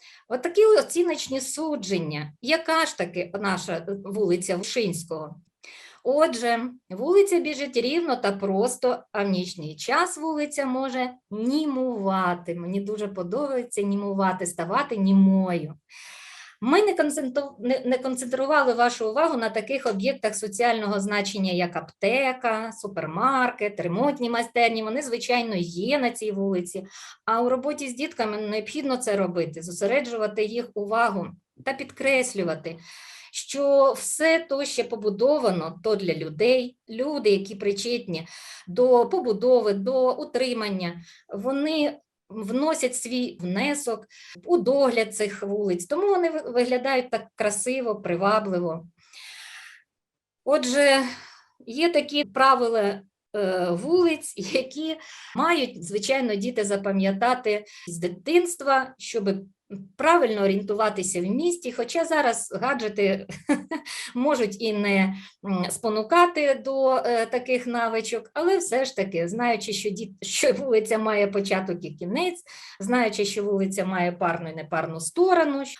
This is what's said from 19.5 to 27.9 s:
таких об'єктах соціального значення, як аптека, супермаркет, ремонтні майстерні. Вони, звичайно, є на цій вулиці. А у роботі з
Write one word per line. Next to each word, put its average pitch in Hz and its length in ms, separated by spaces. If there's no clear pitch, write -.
таких 226 360
об'єктах 214 480
соціального 214 640
значення, 196 520
як 175 240
аптека, 226 960
супермаркет, 202 1080
ремонтні 240 500
майстерні. 233 520
Вони, 220 200
звичайно, 240 560
є 175 400
на 247 120
цій 214 220
вулиці. 190 540
А 226 180
у 247 60
роботі 269 400
з 247 60